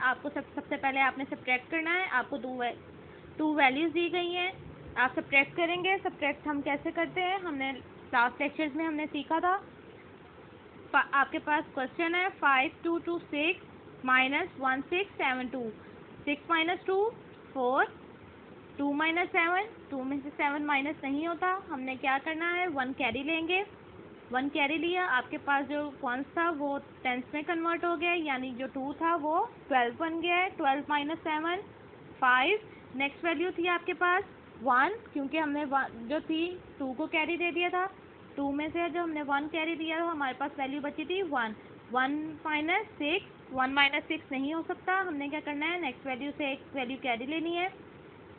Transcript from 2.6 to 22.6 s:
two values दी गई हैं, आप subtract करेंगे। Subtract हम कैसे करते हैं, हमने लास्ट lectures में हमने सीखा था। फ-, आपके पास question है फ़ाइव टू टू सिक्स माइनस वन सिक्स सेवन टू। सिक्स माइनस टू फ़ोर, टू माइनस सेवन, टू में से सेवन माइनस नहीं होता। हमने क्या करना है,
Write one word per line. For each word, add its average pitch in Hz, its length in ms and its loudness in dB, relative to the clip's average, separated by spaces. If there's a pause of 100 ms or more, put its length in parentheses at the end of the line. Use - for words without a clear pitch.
two 311 180 4
values 285 360 6
दी 339 180 2
गई 349 220 0
हैं, 359 200 0 (460)
आप 254 180 4
subtract 277 400 4
करेंगे। 349 440 2
Subtract 294 480 -2
हम 285 140 0
कैसे 285 300 -2
करते 339 300 0
हैं, 370 180 2
हमने 277 320 -2 (420)
लास्ट 247 280 4
lectures 285 340 0
में 320 100 0
हमने 302 220 0
सीखा 311 320 0
था। 359 160 4 (1400)
फ-, 277 200 6
आपके 277 280 4
पास 302 320 0
question 330 420 0
है 359 140 2 (100)
फ़ाइव 277 320 6 (120)
टू 339 160 2
टू 339 200 -2
सिक्स - 840 -2
माइनस 262 540 4
वन 262 240 2
सिक्स 381 300 0
सेवन 254 340 0
टू। 254 140 -4 (600)
सिक्स 285 280 -2
माइनस 330 380 2
टू 381 100 4 (560)
फ़ोर, 269 400 4 (840)
टू 285 160 2
माइनस 330 360 2
सेवन, 359 380 4 (240)
टू 269 120 -2
में 277 180 -2
से 285 100 -8
सेवन 285 340 0
माइनस 294 380 0
नहीं 285 240 0
होता। 339 240 0 (180)
हमने 262 280 -4
क्या 269 220 2
करना 320 300 -2
है, 359 200 2